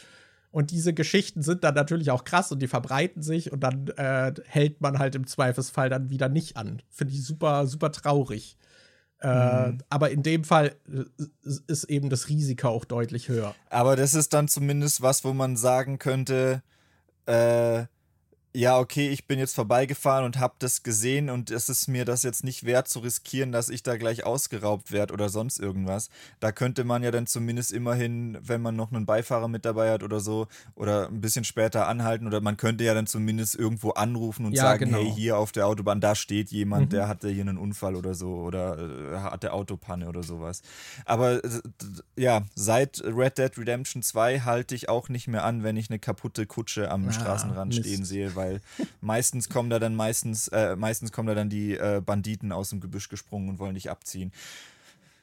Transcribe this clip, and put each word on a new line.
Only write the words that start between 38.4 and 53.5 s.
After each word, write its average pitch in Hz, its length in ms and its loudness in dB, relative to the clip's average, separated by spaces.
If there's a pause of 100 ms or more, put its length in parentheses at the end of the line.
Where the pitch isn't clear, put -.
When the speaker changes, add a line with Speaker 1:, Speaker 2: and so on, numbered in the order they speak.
Speaker 2:
oder, 90 360 -4 (360)
äh, 90 60 -6
hatte 98 340 -6
Autopanne“ 90 560 -8
oder 87 140 -8
sowas. 85 380 -10 (440)
Aber, 123 380 2
äh, 120 60 -2
d-, 117 120 -4 (200)
d-, 98 200 -12 (220)
ja, 113 200 4 (120)
seit 113 480 2
Red 127 360 0
Dead 131 180 0
Redemption 120 460 -6
zwei 123 380 2
halte 123 340 0
ich - 140 -6
auch 120 200 0
nicht 120 180 -6
mehr 110 160 -2
an, 113 200 0
wenn 110 140 0
ich 110 120 -4
eine 110 100 -4
kaputte 110 460 -4
Kutsche - 460 -4
am 95 180 0
Speaker 1:
Ah, - 20 -2
Speaker 2:
Straßenrand 101 640 -2
Speaker 1:
Mist. 117 60 0 (100)
Speaker 2:
stehen 98 160 -4
sehe, 98 300 -4
weil 95 260 -4 (180)
<laughs> - 220 -8
meistens 113 480 -2
kommen 120 200 -2
da 117 100 2
dann 110 160 0
meistens, 110 540 -2
äh, 98 260 2
meistens 110 360 -4
kommen 113 160 -4
da 107 80 0
dann 104 140 -2
die, 104 280 -2
äh, 101 280 0
Banditen 104 460 -2
aus 95 180 -4
dem 101 120 -8
Gebüsch 98 280 -10
gesprungen 98 400 -8
und 92 100 -8